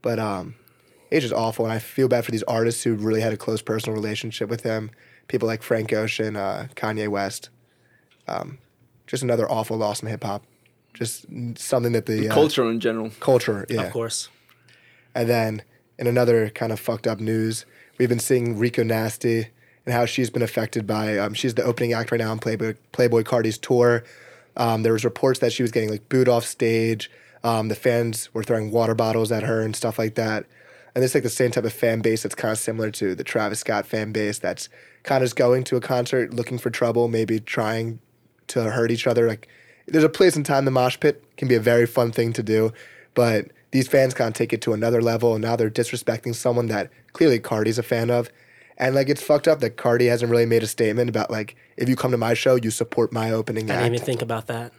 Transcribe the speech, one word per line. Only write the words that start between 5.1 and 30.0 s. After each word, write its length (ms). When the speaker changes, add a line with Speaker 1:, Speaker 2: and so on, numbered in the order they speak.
Speaker 1:
People 180
like 160
Frank 300
Ocean, 420
uh, 400
Kanye 320
West. 420
Um, 300
just 160
another 260
awful 280
loss 240
in 80
hip-hop. 340
Just 380
n-, 260
something 360
that 120
the, 180
Speaker 2:
And 80
Speaker 1:
uh, 20
Speaker 2:
culture 360
in 120
general. 300
Speaker 1:
Culture, 480
yeah. 140
Speaker 3:
Of 100
course. 340
Speaker 1:
And 140
then 340
in 100
another 420
kind 240
of 60
fucked 280
up 120
news, 460
we've 120
been 100
seeing 380
Rico 260
Nasty 640
and 80
how 120
she's 240
been 120
affected 440
by, 320
um, 160
she's 220
the 80
opening 300
act 180
right 80
now 120
on 80
Playboy, 360
Playboy 320
Cardi's 340
tour. 460
Um, 260
there 100
was 120
reports 340
that 140
she 100
was 80
getting, 180
like, 200
booed 180
off 180
stage. 640
Um, 260
the 60
fans 580
were 100
throwing 280
water 220
bottles 380
at 120
her 180
and 140
stuff 220
like 180